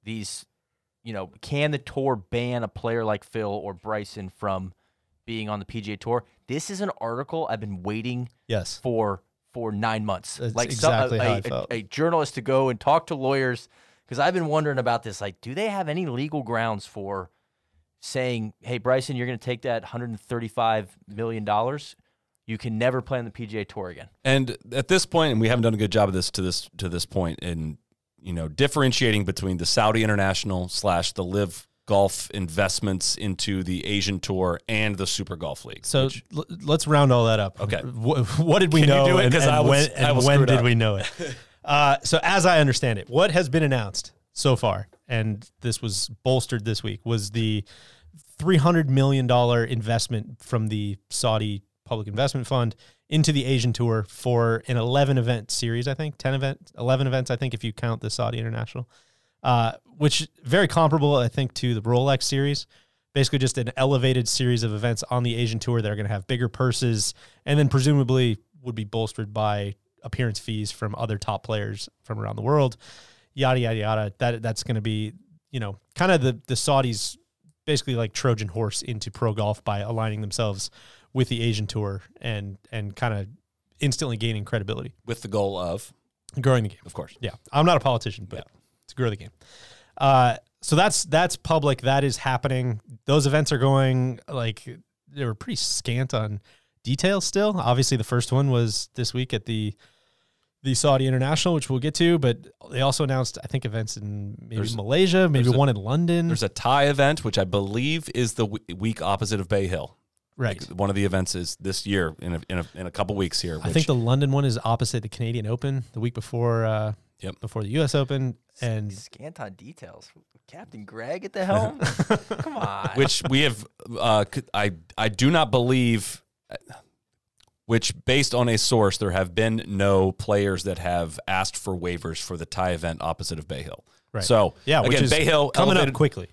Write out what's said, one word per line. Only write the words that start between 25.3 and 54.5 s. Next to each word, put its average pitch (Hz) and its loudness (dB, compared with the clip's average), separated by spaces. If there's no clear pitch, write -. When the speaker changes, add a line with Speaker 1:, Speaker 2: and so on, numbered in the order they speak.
Speaker 3:
and 110 4
we 110 4
haven't 120 4
done 113 4
a 107 -2
good 104 0
job 104 4
of 95 -2
this 92 -2
to - -4
this, 90 -4
to 95 -6
this 85 -4
point 87 -4
in, 80 -6
you 90 -10
know, 82 -4
differentiating 117 2
between 92 -4
the 82 -4
Saudi 110 2
International 95 0
slash 90 0
the 98 -6
Live 92 -4
Golf 98 2
investments 95 -2
into 95 -4
the 90 -4
Asian 98 -2
Tour 92 -2
and 107 0
the 92 -4
Super 98 -6
Golf 76 -8
League, - -16
Speaker 2:
So 135 2
Speaker 3:
which 131 -6
Speaker 2:
l-, 147 -6
let's 151 0
round 143 6
all 120 6
that 110 4
up. 98 -4
Speaker 3:
Okay. 104 -2
Speaker 2:
Wh-, 123 0
what 170 4
did 170 4
we 160 6
Speaker 3:
Can 143 8
you 139 8
Speaker 2:
know 139 6
Speaker 3:
do 135 6
it? - 4
Speaker 2:
and, 123 6
Speaker 3:
'Cause 135 6
Speaker 2:
and 143 6
Speaker 3:
I - 4
was, 123 6
Speaker 2:
when, 139 4
Speaker 3:
I - 4
Speaker 2:
and 123 4
Speaker 3:
was 127 4
Speaker 2:
when 143 8
Speaker 3:
screwed 143 6
Speaker 2:
did 131 6
Speaker 3:
up. 120 4
Speaker 2:
we 120 4
know 110 2
it? - -6
Speaker 3:
<laughs> 147 -8
Speaker 2:
Uh, 143 4
so - 0
as 180 2
I 170 8
understand 127 2
it, - -10
what 165 4
has 165 2
been 156 2
announced 123 -2
so 131 2
far, 101 0
and 110 -2
this 117 -4
was 104 -4
bolstered 127 0
this 110 -4
week, 104 -8
was 107 -2
the 110 -2
three 180 2
hundred 160 4
million 135 4
dollar 120 4
investment 113 -4
from 110 -2
the 104 -4
Saudi 107 -2
Public 107 -6
Investment 123 -2
Fund 120 0
into 156 2
the 139 0
Asian 123 0
Tour 113 0
for 117 0